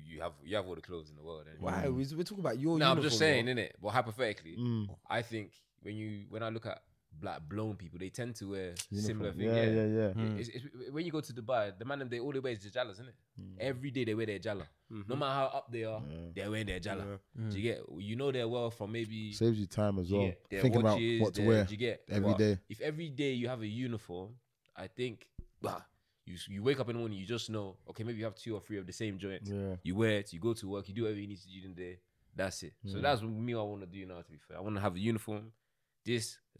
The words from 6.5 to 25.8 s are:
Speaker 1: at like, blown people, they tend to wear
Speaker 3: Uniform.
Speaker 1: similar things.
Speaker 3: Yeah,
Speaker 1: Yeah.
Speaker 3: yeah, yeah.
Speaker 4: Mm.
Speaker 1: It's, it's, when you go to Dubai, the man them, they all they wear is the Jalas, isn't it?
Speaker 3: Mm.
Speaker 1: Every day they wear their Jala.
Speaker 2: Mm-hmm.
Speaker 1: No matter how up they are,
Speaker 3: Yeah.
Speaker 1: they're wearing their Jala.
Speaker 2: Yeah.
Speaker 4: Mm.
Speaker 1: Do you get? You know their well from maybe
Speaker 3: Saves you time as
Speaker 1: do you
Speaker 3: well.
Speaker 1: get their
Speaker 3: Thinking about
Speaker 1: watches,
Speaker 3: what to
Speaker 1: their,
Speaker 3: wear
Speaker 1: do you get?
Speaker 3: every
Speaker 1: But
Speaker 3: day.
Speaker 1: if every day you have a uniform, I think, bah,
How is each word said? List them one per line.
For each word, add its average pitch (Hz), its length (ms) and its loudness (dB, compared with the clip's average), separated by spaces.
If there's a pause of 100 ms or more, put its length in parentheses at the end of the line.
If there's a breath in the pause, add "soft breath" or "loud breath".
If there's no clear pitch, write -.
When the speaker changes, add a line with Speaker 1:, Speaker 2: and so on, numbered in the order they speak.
Speaker 1:
at - 160 -8 (400)
like, 80 260 -6
blown 104 280 -2
people, 85 220 -12
they 92 120 -6
tend 120 260 -6
to 98 140 -8
wear 92 240 -4 (160)
Speaker 3:
Uniform. 104 160 0
Speaker 1:
similar 107 260 -2
things. 95 120 -4
Speaker 3:
Yeah, 113 200 4
Speaker 1:
Yeah. 110 60 6
Speaker 3:
yeah, 110 160 6 (220)
yeah. 95 40 -2
Speaker 4:
Mm. 107 260 0
Speaker 1:
It's, 117 100 -4
it's, 120 160 -10 (260)
when 156 140 -4
you 165 80 -6
go 156 80 0
to 123 120 -8
Dubai, 110 460 0
the 117 60 -8
man 139 160 -2
them, 127 80 -4
they 120 120 -4
all 139 120 -2
they 135 80 0
wear 127 120 0
is 104 80 -6
the 101 100 -14
Jalas, 120 220 -2
isn't 117 160 -16
it? 113 60 -20 (260)
Speaker 3:
Mm. 95 40 -12 (160)
Speaker 1:
Every 135 300 -2
day 123 140 2
they 110 100 2
wear 113 120 0
their 101 120 0
Jala. 95 280 -4 (260)
Speaker 2:
Mm-hmm. 107 160 -6
Speaker 1:
No 127 80 0
matter 139 160 2
how 135 140 4
up 131 260 -2
they 113 120 -2
are, 110 240 -2
Speaker 3:
Yeah. 80 80 -8 (180)
Speaker 1:
they're 98 160 -4
wearing 110 160 -2
their 92 140 -2
Jala. 95 260 -4
Speaker 2:
Yeah. 101 380 -8
Speaker 4:
Mm. 110 80 -2
Speaker 1:
Do 101 60 -2
you 101 40 0 (100)
get? 62 80 -4 (180)
You 101 180 -4
know 139 160 2
their 120 160 2
well 120 220 0
from 107 220 -6
maybe 110 400 -2
Speaker 3:
Saves 113 260 6
you 101 80 0
time 101 320 4
as 87 100 2
Speaker 1:
do 101 60 4
you 101 60 6
Speaker 3:
well. 95 80 4
Speaker 1:
get - 220 -8
their 95 120 -2
Speaker 3:
Thinking 120 180 8
about 110 140 8
Speaker 1:
watches, 113 280 4
Speaker 3:
what 98 120 4
to 107 60 0
Speaker 1:
their, 107 80 6
Speaker 3:
wear 107 160 10
Speaker 1:
do 92 100 0
you 107 40 -4
get? 117 300 -2
Speaker 3:
every 104 220 4
Speaker 1:
But 98 80 6
Speaker 3:
day. 104 200 8 (100)
Speaker 1:
if 104 120 -8
every 156 300 -2
day 135 220 2
you 120 160 0
have 120 140 -4
a 110 40 -2
uniform, 107 640 -4 (460)
I 92 120 -8
think, 123 380 -6 (360)
bah, 90 180 -4 (440)